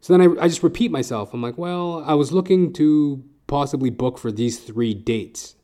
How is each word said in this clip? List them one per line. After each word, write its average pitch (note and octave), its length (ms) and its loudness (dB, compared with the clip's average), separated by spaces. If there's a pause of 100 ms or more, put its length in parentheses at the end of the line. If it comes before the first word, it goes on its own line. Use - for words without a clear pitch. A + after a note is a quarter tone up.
so F3+ 160 4
then F3+ 220 6
I, E3+ 60 -2
I E3+ 40 6
just E3 140 -2
repeat G#3+ 280 2
myself. B2 440 -6
I'm A#2+ 80 -6
like, A#2+ 160 -8
"Well, F3 480 -6
I D#3 80 0
was D3 180 2
looking F#3 420 2
to D3+ 480 2 (240)
possibly C#3 440 -2
book B2+ 280 -4
for A2+ 140 -6
these A#2 280 -4
three A2+ 340 -4
dates." G2+ 680 -8